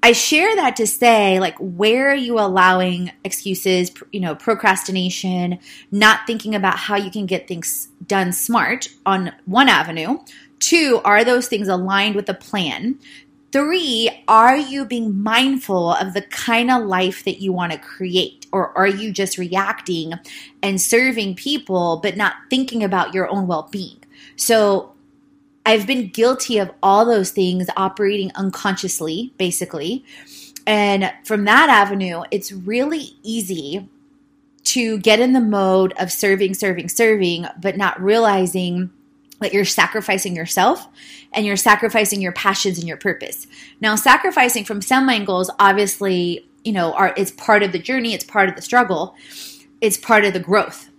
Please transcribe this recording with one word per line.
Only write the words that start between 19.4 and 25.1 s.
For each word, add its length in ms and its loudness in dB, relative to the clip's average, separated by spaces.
and 160 -2
serving 580 0
people, 680 -2
but 120 -2
not 200 -2
thinking 340 -2
about 300 -2
your 140 -2
own 180 -2
well-being? 580 -8
So 560 2